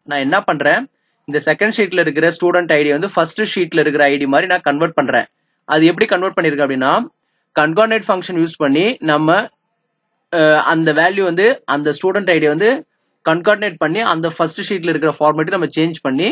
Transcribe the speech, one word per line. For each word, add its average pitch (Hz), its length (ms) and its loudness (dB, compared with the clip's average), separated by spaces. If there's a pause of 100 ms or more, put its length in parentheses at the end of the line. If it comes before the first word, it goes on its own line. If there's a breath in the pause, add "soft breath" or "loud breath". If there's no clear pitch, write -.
நான் 143 200 -4
என்ன 165 180 0
பண்றேன், 160 400 0 (460)
இந்த 143 120 -4
செகண்ட் 202 360 -2
ஷீட்ல 180 280 0
இருக்கிற 156 260 0
ஸ்டூடெண்ட் 175 420 0
ஐ 151 100 4
டி 147 100 0
வந்து 175 180 -2
ஃபர்ஸ்ட் 165 360 -2
ஷீட்ல 170 340 -2
இருக்கிற 147 240 2
ஐ 143 120 2
டி 139 120 -4
மாதிரி 160 200 0
நான் 180 180 -2
கன்வெர்ட் 156 320 0
பண்றேன். 127 300 0 (400)
அது 156 180 4
எப்படி 180 200 2
கன்வெர்ட் 180 300 -2
பண்ணிருக்கேன் 147 300 0
அப்படின்னா, 131 240 0 (680)
கன்கார்டினேட் 208 500 2
ஃபங்க்ஷன் 185 320 -4
யூஸ் 165 180 0
பண்ணி 151 280 2 (200)
நம்ம, 156 240 0 (1040)
அஹ், 156 320 4
அந்த 160 280 2
வேல்யூ 185 320 2
வந்து 180 220 0 (220)
அந்த 147 240 -2
ஸ்டூடெண்ட் 185 380 -2
ஐ 165 80 2
டி 151 100 2
வந்து 165 200 2 (580)
கன்கார்டினேட் 180 520 0
பண்ணி 170 280 -2
அந்த 165 240 0
ஃபர்ஸ்ட் 165 320 -4
ஷீட்ல 175 300 -4
இருக்கிற 156 220 0
ஃபார்மேட் 156 420 0
நம்ம 160 140 -2
சேஞ்ச் 160 300 -2
பண்ணி 143 320 -2